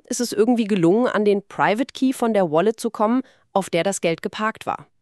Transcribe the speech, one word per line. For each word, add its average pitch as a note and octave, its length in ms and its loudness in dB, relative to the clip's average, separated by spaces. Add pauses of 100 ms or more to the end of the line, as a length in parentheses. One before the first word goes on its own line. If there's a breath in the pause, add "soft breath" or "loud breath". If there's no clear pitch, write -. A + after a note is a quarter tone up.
ist B3 120 -4
es A#3+ 120 -4
irgendwie A#3 320 2
gelungen, G3 420 2
an G#3 180 0
den G3+ 220 2
Private G3+ 480 0
Key C4 180 0
von A3+ 220 -2
der F#3+ 160 2
Wallet F#3+ 280 2
zu A#3 120 -4
kommen, A#3 320 0 (300 soft breath)
auf F#3+ 180 -2
der E3 140 0
das G3 160 -2
Geld E3 220 -2
geparkt G#3+ 440 -6
war. - 220 -8 (140)